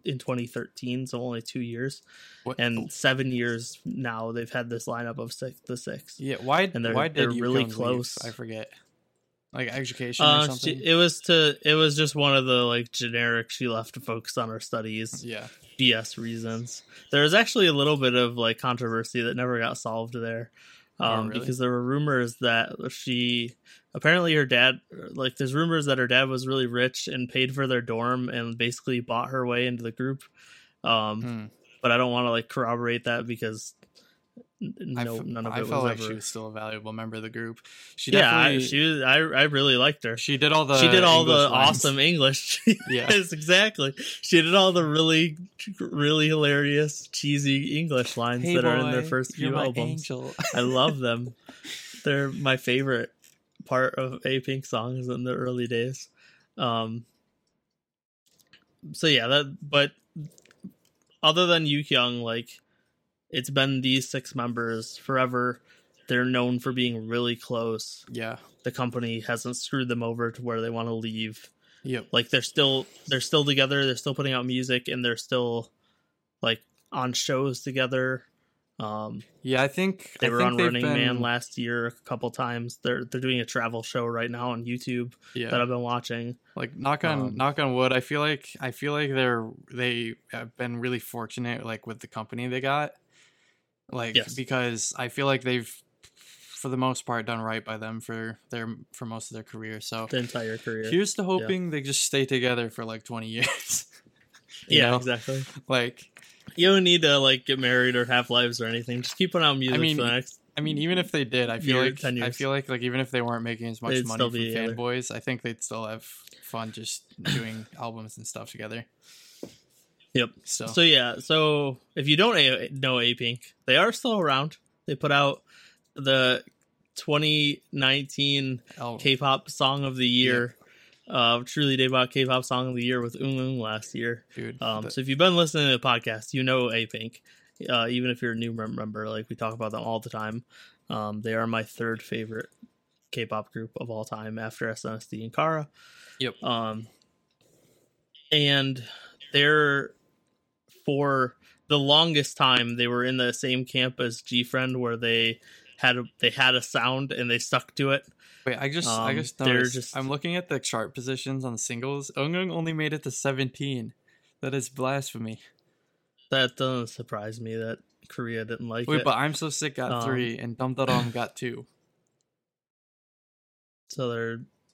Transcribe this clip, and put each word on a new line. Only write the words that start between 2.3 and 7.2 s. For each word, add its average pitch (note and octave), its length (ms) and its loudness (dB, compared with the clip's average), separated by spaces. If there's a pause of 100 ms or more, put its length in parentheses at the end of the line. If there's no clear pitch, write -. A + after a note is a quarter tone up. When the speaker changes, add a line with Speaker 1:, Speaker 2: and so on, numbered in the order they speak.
Speaker 2:
What? B2+ 160 -6
Speaker 1:
And A#2 320 0
seven C3 400 0
years A#2+ 540 -4
now, A2+ 480 -6
they've A#2 180 -8
had A#2+ 180 -6
this A#2 160 -8
lineup A#2+ 320 -6
of A#2+ 140 -10
six, - 340 -12
the B2 120 -8
six. - 420 -12
Speaker 2:
Yeah, C3+ 220 -4
why, D3 220 2 (100)
Speaker 1:
And A#2 100 -2
they're, A2+ 100 0
Speaker 2:
why C#3+ 140 2
did D3+ 80 -6
Speaker 1:
they're C3+ 160 2